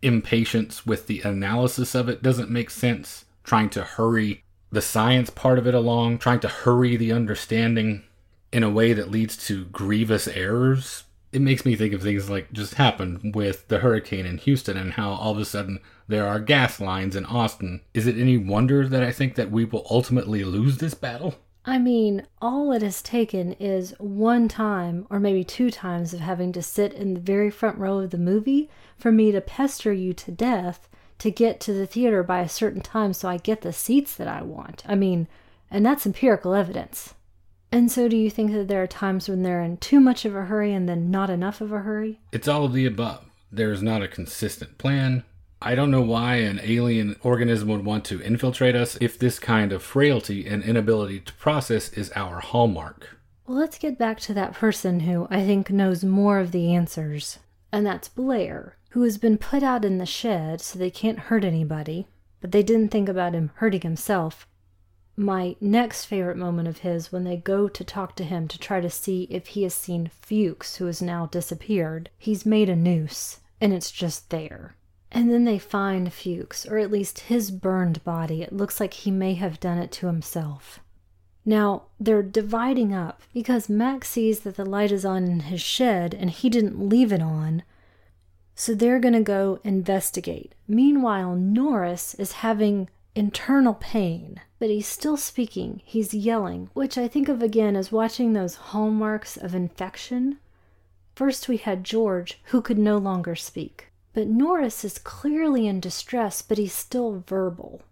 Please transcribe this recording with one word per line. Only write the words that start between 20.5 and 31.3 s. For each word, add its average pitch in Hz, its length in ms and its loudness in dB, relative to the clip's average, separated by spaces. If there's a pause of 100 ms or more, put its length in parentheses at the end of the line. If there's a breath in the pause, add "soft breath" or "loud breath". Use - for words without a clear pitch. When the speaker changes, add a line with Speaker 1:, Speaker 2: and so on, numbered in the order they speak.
Speaker 1:
this 160 160 -4
battle? 123 400 -6 (340)
Speaker 2:
I 262 100 0
mean, 226 480 2 (140)
all 277 320 -2
it 226 100 0
has 202 200 -4
taken 202 520 -2
is 190 440 -4
one 220 480 2
time 190 640 -2
or 202 80 -2
maybe 196 240 2
two 240 300 0
times 175 420 -6
of 175 60 -8
having 180 320 -2
to 175 100 -6
sit 208 300 -2
in 196 220 -4
the 180 60 -6
very 196 300 0
front 208 260 -2
row 196 220 -2
of 190 120 -4
the 175 80 -4
movie 214 520 2 (260 soft breath)
for - 140 2
me 220 220 6
to 196 80 2
pester 262 520 -2
you 185 220 -2
to - 160 -14
death 180 580 -2 (300 soft breath)
to 220 120 0